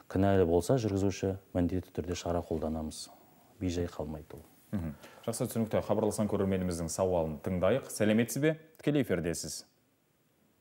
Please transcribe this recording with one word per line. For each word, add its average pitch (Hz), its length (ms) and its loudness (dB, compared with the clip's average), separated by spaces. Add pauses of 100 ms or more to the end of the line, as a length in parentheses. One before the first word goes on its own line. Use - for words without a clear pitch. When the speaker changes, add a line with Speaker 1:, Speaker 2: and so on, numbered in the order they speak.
Speaker 1:
кінәлі 98 360 6
болса 87 300 4
жүргізуші, 98 640 0 (160)
міндетті 90 380 0
түрде 87 240 -4
шара 85 260 -2
қолданамыз. 78 680 -4 (500)
Бейжай 87 280 -2
қалмайды 76 460 -10
ол. - 100 -16 (280)
Speaker 2:
Мгм. 85 240 -4 (300)
Жақсы, 120 220 -2
түсінікті. 107 340 0
Хабарласқан 107 460 0
көрерменіміздің 92 600 0
сауалын 85 520 0
тыңдайық. 92 500 0
Сәлеметсіз 110 520 2
бе? 156 160 2 (200)
Тікелей 147 260 0
эфирдесіз. 82 600 -4 (960)